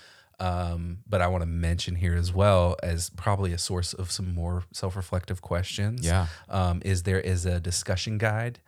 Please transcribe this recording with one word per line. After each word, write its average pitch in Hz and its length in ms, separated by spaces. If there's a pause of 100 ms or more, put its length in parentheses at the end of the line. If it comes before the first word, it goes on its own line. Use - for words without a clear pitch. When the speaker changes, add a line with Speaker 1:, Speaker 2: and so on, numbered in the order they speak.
(380)
Speaker 1:
um, 87 600 (100)
but 95 140
I 90 60
wanna 90 180
mention 85 500
here 87 200
as 87 180
well 92 500
as 85 280
probably 98 420
a 85 40
source 87 360
of 92 180
some 90 220
more 87 300 (100)
self-reflective 92 680
questions, 101 640
Speaker 2:
Yeah. 87 220 (220)
Speaker 1:
um, 90 340
is 92 200
there 95 180
is 90 240
a 90 160
discussion 92 560
guide 113 500